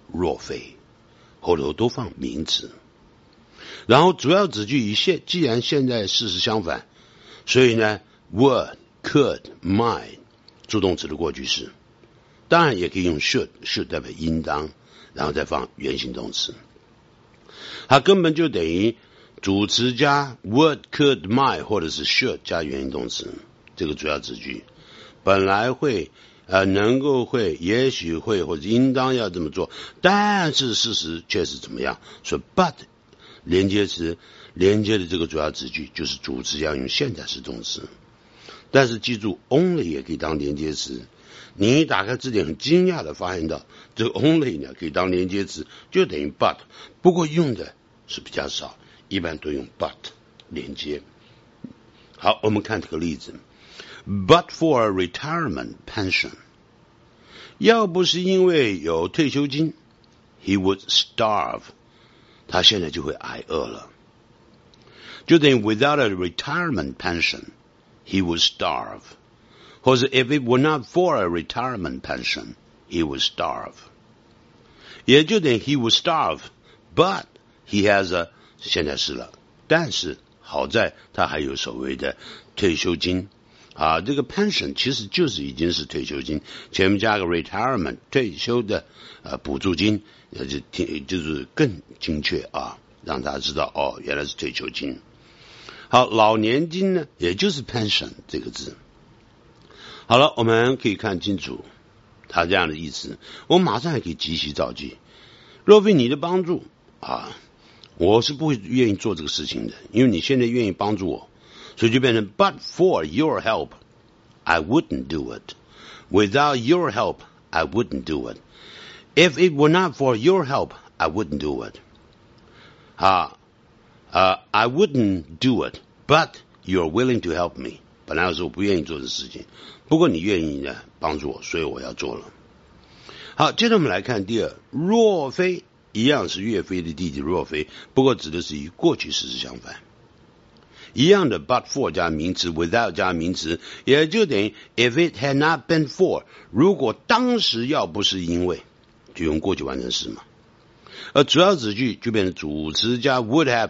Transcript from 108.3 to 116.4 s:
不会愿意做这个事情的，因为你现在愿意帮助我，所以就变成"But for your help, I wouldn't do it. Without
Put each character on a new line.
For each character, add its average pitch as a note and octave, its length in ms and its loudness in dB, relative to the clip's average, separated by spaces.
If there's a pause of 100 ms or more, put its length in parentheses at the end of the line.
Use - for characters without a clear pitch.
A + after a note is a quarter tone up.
不 D3 120 -6
会 C#3+ 160 0
愿 A#2 280 2
意 G#2 60 2
做 G2 200 -4
这 D#2 80 -10
个 C#2+ 60 -8
事 D#2 160 -6
情 A1+ 220 -8
的， A1 60 -10 (200)
因 A#2 100 6
为 C3 60 6
你 F#2 100 2
现 C3+ 220 0
在 A#2+ 60 2
愿 A#2+ 180 0
意 G2 60 0
帮 G2+ 260 -2
助 F#2 100 -4
我， B1+ 220 -8 (480)
所 A2+ 100 2
以 A2+ 40 4
就 B2+ 80 4
变 B2 160 2
成 G#2+ 200 0
"But G3 240 2
for D3+ 460 2
your A2 340 0
help, F#2 300 -2 (760)
I E2 160 4
wouldn't D#2 480 0
do C#2 240 -4
it. - 220 -16 (580)
Without G#2+ 460 4